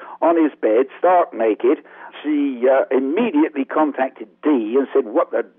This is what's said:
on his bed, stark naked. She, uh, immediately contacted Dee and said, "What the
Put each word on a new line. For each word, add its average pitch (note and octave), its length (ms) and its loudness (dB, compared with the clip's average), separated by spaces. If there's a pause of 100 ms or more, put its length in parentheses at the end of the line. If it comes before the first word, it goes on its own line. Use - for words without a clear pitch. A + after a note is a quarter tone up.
(220)
on E3 200 2
his C#3+ 100 0 (100)
bed, A#2 240 2 (120)
stark - 360 2
naked. A2+ 500 0 (380)
She, C#3+ 460 -2
uh, C3+ 220 4
immediately D3 720 0
contacted C3+ 640 -4 (140)
Dee A#2+ 360 0
and C3+ 160 0
said, A2 180 0
"What - 180 0
the A#2 160 -4 (120)